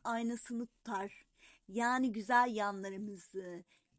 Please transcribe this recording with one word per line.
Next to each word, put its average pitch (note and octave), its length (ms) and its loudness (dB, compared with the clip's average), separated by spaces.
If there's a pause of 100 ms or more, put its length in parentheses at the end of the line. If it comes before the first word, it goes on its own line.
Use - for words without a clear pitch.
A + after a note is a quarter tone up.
aynasını A#3 600 -2
tutar. - 600 -8 (400)
Yani A#3+ 440 2
güzel A#3+ 420 4
yanlarımızı, G3 1080 -4 (340)